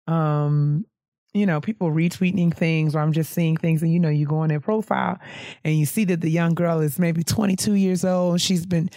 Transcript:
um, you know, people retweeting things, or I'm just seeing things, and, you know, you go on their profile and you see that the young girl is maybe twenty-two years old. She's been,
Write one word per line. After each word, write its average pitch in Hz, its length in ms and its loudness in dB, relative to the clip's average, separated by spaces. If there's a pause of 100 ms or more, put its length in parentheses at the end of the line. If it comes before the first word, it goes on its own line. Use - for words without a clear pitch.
um, 147 800 0 (480)
you 208 120 2
know, 156 160 0
people 185 300 -4
retweeting 175 600 0
things, 156 440 0
or 160 40 0
I'm 151 140 0
just 160 180 -2
seeing 160 260 0
things, 160 260 0
and, 165 100 0
you 175 60 2
know, 160 100 2
you 151 160 0
go 151 140 -2
on 156 100 0
their 151 100 0
profile 214 600 -2 (440)
and 156 140 0
you 151 80 2
see 220 200 0
that 175 160 0
the 170 100 -2
young 170 240 2
girl 170 240 0
is 151 180 -2
maybe 170 260 0
twenty-two 202 500 0
years 185 300 2
old. 180 380 0
She's 180 240 0
been, 180 320 0